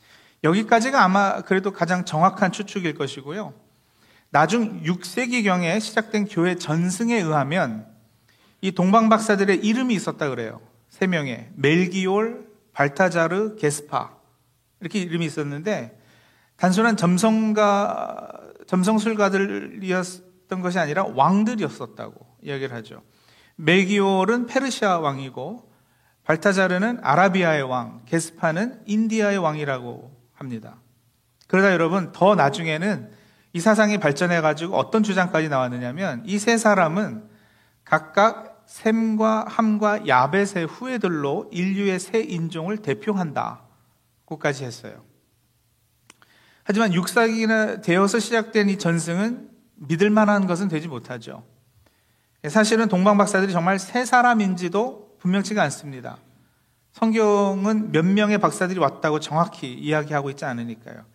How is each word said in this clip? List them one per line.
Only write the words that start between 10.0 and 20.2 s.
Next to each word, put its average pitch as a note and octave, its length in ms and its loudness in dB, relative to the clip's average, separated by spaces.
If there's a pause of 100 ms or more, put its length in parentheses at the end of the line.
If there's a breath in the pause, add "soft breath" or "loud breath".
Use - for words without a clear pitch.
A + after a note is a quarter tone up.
그래요. A#2 320 -8 (280)
세 - 180 -4
명의 C#3 480 -4
멜기올, F#3 920 0 (260)
발타자르, F3 800 0
게스파 - 600 -4 (640)
이렇게 F#3 200 -6
이름이 E3+ 260 -4
있었는데 D3 760 -8 (560 soft breath)
단순한 G#3+ 420 2
점성가, G#3 1300 0 (360)
점성술가들이었던 G3 1900 -2